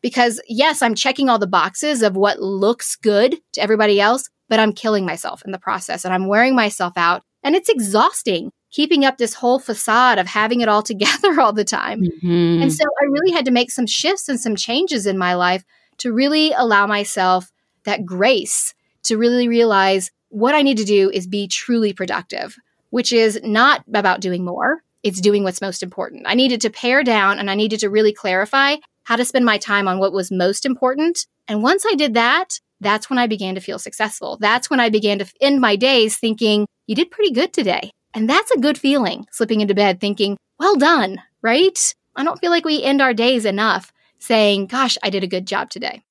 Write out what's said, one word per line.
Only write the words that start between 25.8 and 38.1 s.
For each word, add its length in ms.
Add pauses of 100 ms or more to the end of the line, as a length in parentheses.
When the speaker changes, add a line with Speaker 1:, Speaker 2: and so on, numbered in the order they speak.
Speaker 1:
important. 440
I 80
needed 280
to 80
pare 320
down 360
and 120
I 40
needed 260
to 80
really 240
clarify 640 (280)
how 120
to 80
spend 220
my 100
time 320
on 100
what 140
was 180
most 360
important. 600 (200)
And 160
once 280
I 40
did 200
that, 440 (220)
that's 280
when 100
I 100
began 260
to 60
feel 180
successful. 640
That's 280
when 120
I 100
began 300
to 40
f-, 160
end 200
my 160
days 420
thinking, 480 (200)
"You 100
did 160
pretty 200
good 200
today." 380 (240)